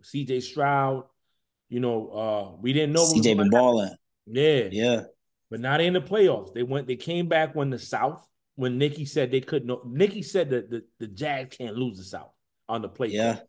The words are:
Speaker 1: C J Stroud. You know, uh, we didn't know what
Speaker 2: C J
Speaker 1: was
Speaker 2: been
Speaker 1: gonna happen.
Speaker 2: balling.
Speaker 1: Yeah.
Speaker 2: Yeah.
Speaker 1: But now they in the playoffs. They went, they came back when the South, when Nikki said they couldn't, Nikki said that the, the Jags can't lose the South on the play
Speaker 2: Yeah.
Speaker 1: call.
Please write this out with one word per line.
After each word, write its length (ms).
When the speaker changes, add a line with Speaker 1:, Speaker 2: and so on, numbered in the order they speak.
Speaker 1:
C 240
J 140
Stroud. 640
You 100
know, 300
uh, 520
we 120
didn't 200
know 100
what 80
Speaker 2:
C 100
J 120
Speaker 1:
was 120
Speaker 2:
been 60
Speaker 1:
gonna 120
happen. 120
Speaker 2:
balling. 200
Speaker 1:
Yeah. 440
Speaker 2:
Yeah. 300
Speaker 1:
But 120
now 160
they 100
in 60
the 80
playoffs. 520
They 100
went, 240
they 80
came 320
back 280
when 140
the 100
South, 460
when 220
Nikki 280
said 260
they 100
couldn't, 440
Nikki 360
said 300
that 180
the, 140
the 80
Jags 500
can't 180
lose 220
the 60
South 280
on 120
the 80
play 180
Speaker 2:
Yeah. 280
Speaker 1:
call. 140